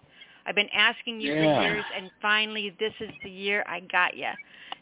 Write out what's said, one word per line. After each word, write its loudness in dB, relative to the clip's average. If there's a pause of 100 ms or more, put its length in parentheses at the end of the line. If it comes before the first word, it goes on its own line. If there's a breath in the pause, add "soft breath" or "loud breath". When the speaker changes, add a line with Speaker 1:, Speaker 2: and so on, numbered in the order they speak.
(460 loud breath)
Speaker 1:
I've -2
been 2
asking 0
you -2
Speaker 2:
Yeah. 6
Speaker 1:
for 4
years, 0 (100)
and -10 (100)
finally, 0
this -2
is -10 (120)
the -10
year -2
I -8
got 0
you. -6 (500 loud breath)